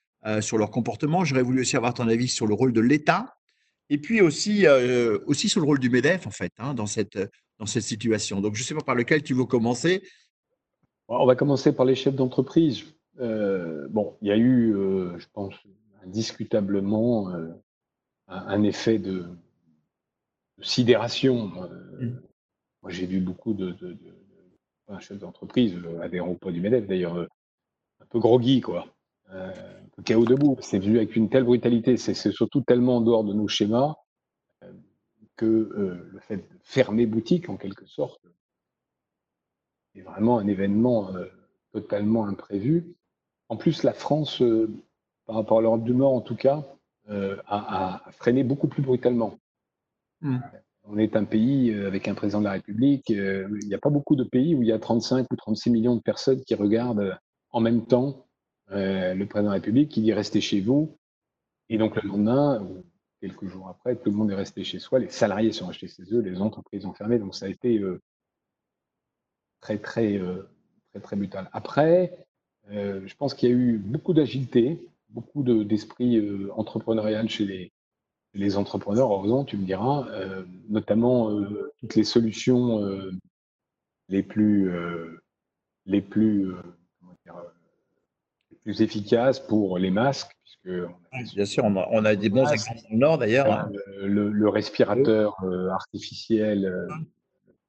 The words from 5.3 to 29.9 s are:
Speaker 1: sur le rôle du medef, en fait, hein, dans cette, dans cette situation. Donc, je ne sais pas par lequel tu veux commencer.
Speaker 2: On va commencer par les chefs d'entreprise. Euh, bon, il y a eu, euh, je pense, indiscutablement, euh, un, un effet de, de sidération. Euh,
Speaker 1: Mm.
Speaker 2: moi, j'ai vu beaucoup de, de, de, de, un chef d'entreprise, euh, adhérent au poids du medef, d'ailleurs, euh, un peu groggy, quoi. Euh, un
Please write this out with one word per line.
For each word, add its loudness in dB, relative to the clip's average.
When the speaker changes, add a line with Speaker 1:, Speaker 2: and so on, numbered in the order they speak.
Speaker 1:
sur 2
le 2
rôle 4
du 2
medef, 2
en -8
fait, -8
hein, -6
dans -4
cette, -4
dans -12
cette -2
situation. -2
Donc, -2
je -6
ne -6
sais -8
pas -6
par 0
lequel 2
tu -4
veux 0
commencer. 0
Speaker 2:
On 2
va 8
commencer 2
par 2
les 4
chefs 0
d'entreprise. 0
Euh, -4
bon, -2
il -4
y 4
a 4
eu, 6
euh, -2
je -18
pense, -10
indiscutablement, -2
euh, -8
un, -12
un 2
effet 0
de, -6
de -20
sidération. 2
Euh, -16
Speaker 1:
Mm. -8
Speaker 2:
moi, -14
j'ai -6
vu -2
beaucoup -4
de, -6
de, -14
de, -14
de, -20
un -14
chef -16
d'entreprise, -2
euh, -10
adhérent -6
au -6
poids -10
du -6
medef, 2
d'ailleurs, -4
euh, -6
un -20
peu -4
groggy, 4
quoi. -6
Euh, -12
un -20